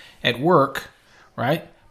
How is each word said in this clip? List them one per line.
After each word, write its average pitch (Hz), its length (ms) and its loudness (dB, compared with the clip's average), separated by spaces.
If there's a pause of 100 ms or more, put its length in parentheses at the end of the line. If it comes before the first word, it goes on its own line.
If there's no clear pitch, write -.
(240)
at 120 160 -2
work, 139 500 2 (460)
right? 135 320 -4 (240)